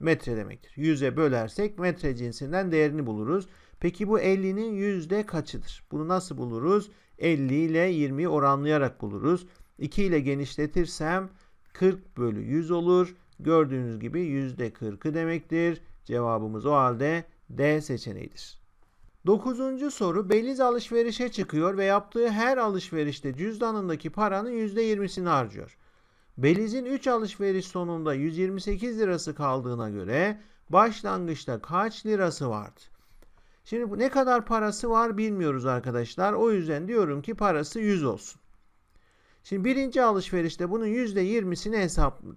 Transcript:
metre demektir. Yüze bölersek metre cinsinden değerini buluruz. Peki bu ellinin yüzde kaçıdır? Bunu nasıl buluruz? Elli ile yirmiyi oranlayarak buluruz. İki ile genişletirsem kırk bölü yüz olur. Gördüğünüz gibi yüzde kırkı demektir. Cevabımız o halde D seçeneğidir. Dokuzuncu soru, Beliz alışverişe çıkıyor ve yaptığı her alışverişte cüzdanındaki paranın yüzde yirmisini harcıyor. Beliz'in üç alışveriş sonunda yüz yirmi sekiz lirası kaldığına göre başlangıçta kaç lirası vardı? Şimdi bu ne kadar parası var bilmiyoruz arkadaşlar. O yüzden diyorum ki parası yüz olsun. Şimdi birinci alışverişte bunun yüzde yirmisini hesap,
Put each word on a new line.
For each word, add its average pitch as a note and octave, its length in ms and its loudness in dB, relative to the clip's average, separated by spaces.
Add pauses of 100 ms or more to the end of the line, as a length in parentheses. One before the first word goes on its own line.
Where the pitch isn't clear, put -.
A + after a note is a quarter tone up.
metre D#3 360 0
demektir. G#2 400 -10
Yüze C#3 400 0
bölersek D3+ 600 0
metre E3 380 -2
cinsinden C#3+ 560 -4
değerini D3+ 340 2
buluruz. A#2 420 -2 (320)
Peki F3 280 -2
bu A3 120 4
ellinin F#3+ 520 0
yüzde G3 540 -2
kaçıdır? - 640 -8
Bunu D3+ 180 -4
nasıl F3+ 300 -2
buluruz? C3+ 520 0 (280)
Elli C#3 360 2
ile D#3+ 240 2
yirmiyi D#3+ 500 2
oranlayarak C#3 720 2
buluruz. A#2 460 0 (320)
İki F#3+ 260 0
ile E3+ 160 4
genişletirsem D3+ 1120 -2 (420)
kırk F#3 460 0
bölü A2+ 220 -2
yüz D3+ 300 -2
olur. F3 460 4 (240)
Gördüğünüz C3 600 2
gibi A#2 200 -4
yüzde C3+ 520 -4
kırkı A2+ 420 -6
demektir. E3 680 -2 (220)
Cevabımız A2+ 640 -2
o D3 60 2
halde C#3 520 2 (260)
D D3 300 2
seçeneğidir. - 800 -10 (640)
Dokuzuncu C4 640 0
soru, F#3+ 400 -2
Beliz B3 300 2
alışverişe A#3 720 0
çıkıyor F3+ 440 0
ve G3 80 0
yaptığı G3+ 460 2
her A#3 260 2
alışverişte D#3 800 -2
cüzdanındaki G3+ 720 -4
paranın G#3 400 -2
yüzde A3 320 -2
yirmisini G3+ 460 -2
harcıyor. A#2 500 -2 (600)
Beliz'in G#3 460 2
üç C4 220 -4
alışveriş G3+ 600 0
sonunda E3 480 -2
yüz D#3+ 240 -2
yirmi F#3+ 220 -2
sekiz G#3+ 380 -4
lirası F3 360 0
kaldığına B2 560 -2
göre C3 500 -2 (300)
başlangıçta F#3 920 0
kaç G#3 440 -4
lirası F3+ 440 0
vardı? G#2 300 -8 (840)
Şimdi A3+ 260 -4
bu G3+ 80 -6
ne B3+ 100 2
kadar B3+ 380 2
parası A3 440 0
var A3+ 280 2
bilmiyoruz E3+ 480 0
arkadaşlar. B2 640 0
O G#3+ 180 4
yüzden E3+ 380 0
diyorum E3 340 0
ki A3+ 120 -6
parası F#3+ 460 0
yüz G3+ 240 2
olsun. - 360 -4 (1040)
Şimdi G3 200 -2
birinci C4 380 2
alışverişte F3+ 680 0
bunun A3 160 -2
yüzde G#3+ 340 0
yirmisini G3+ 580 0
hesap, D#3 420 2 (160)